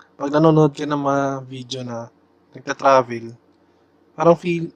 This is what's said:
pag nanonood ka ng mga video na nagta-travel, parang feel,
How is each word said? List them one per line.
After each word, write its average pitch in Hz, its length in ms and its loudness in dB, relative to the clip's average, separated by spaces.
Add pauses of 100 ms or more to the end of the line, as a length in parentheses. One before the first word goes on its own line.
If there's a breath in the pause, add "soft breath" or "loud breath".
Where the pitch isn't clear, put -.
(180)
pag 139 120 -6
nanonood 156 440 4
ka 151 80 -12
ng 147 160 -4
mga 139 280 -2 (200)
video 127 400 -12
na 117 240 -12 (400)
nagta-travel, 131 800 0 (840)
parang 165 200 4
feel, 170 420 -6